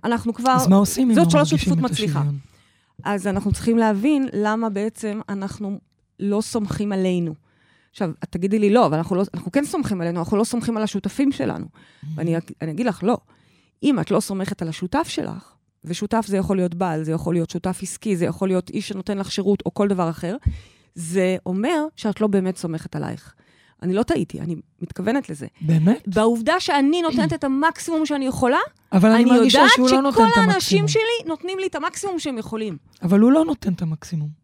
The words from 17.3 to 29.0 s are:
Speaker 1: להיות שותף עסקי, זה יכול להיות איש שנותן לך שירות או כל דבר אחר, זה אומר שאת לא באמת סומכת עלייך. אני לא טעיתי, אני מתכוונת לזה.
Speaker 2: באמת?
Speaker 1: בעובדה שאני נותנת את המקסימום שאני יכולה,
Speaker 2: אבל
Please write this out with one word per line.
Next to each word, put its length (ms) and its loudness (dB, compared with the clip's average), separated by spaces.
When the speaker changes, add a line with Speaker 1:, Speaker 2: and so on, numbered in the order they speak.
Speaker 1:
להיות 140 -2
שותף 320 -6
עסקי, 340 -6
זה 100 -2
יכול 220 -2
להיות 220 -2
איש 180 -8
שנותן 300 -6
לך 140 -6
שירות 340 0
או 80 -6
כל 140 0
דבר 220 0
אחר, 260 -6
זה 500 -2
אומר 400 -2
שאת 260 -4
לא 60 2
באמת 300 0
סומכת 380 -8
עלייך. 380 -10
אני 120 -2
לא 100 2
טעיתי, 360 -2
אני 160 -6
מתכוונת 480 -4
לזה. 180 -10
Speaker 2:
באמת? 460 2
Speaker 1:
בעובדה 520 2
שאני 420 2
נותנת 320 0
את 100 -6
המקסימום 600 0
שאני 220 -2
יכולה, 300 2
Speaker 2:
אבל 180 6